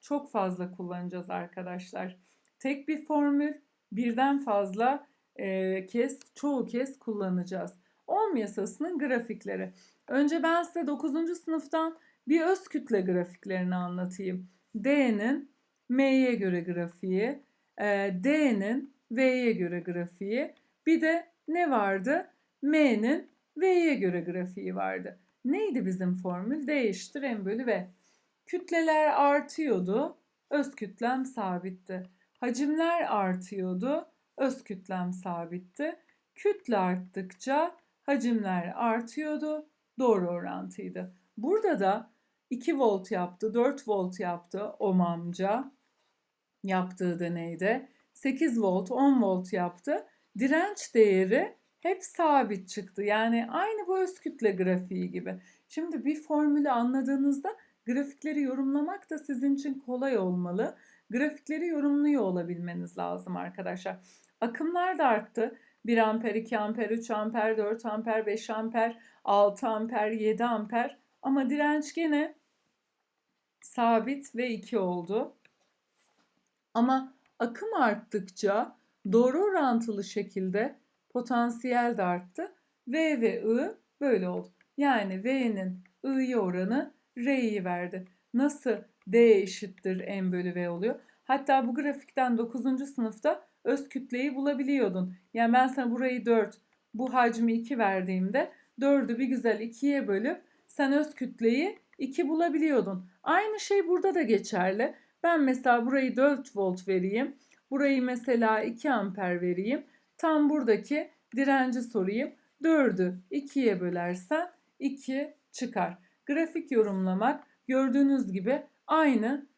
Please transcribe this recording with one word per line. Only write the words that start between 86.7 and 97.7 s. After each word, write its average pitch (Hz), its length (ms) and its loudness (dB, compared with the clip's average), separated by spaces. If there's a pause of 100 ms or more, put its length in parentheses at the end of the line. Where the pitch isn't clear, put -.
R'yi 240 480 0
verdi. 185 420 -6 (260)
Nasıl 262 420 0 (320)
D 220 340 8
eşittir 190 560 -6
M 190 340 -4
bölü 180 240 -2
V 175 140 -2
oluyor? 185 300 -4 (240)
Hatta 269 440 2
bu 240 80 -2
grafikten 269 640 -2
dokuzuncu 254 480 -2
sınıfta 277 680 -4 (120)
öz 277 260 -2
kütleyi 254 460 -4
bulabiliyordun. 262 800 0 (180)
Yani 233 200 4
ben 254 140 6
sana 254 240 -2
burayı 247 340 -2
dört, 220 320 2 (360)
bu 240 200 -4
hacmi 233 400 4
iki 226 240 -2